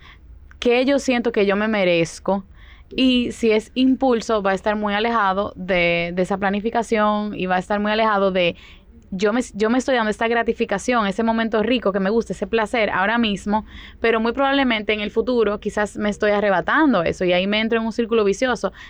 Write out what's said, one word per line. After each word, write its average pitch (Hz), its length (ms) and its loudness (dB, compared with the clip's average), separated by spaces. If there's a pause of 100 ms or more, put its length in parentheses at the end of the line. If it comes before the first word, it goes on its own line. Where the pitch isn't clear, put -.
(580)
qué 247 260 2
yo 277 140 2
siento 240 340 0
que 208 140 2
yo 196 100 2
me 214 120 0
merezco. 190 760 0 (520)
Y 247 360 2
si 226 180 0
es 214 240 0
impulso, 240 680 2
va 196 100 0
a - 20 0
estar 208 220 -2
muy 208 180 -2
alejado 208 600 0
de, 175 580 0
de 180 80 0
esa 190 140 -2
planificación 208 1000 0
y 180 120 -6
va 185 100 0
a - 20 0
estar 202 220 -2
muy 208 100 0
alejado 214 400 2
de, 175 260 0 (540)
yo 202 220 0
me, 247 80 0 (140)
yo 214 160 0
me 247 80 2
estoy 262 180 0
dando 220 140 0
esta 226 180 -2
gratificación, 226 800 0
ese 196 160 -2
momento 226 400 0
rico 220 300 0
que 202 80 -2
me 190 100 0
gusta, 220 240 0
ese 202 120 -6
placer 214 440 0
ahora 196 280 0
mismo, 208 460 -2 (360)
pero 226 200 2
muy 226 120 0
probablemente 254 600 0
en 214 80 -2
el 208 100 -4
futuro 220 500 0
quizás 208 360 -4
me 208 120 -2
estoy 208 240 0
arrebatando 208 720 2
eso 165 200 -2
y 180 80 2
ahí 180 140 2
me 208 140 0
entro 226 200 0
en 226 60 -4
un 226 60 -4
círculo 226 300 0
vicioso. 202 500 -2 (180)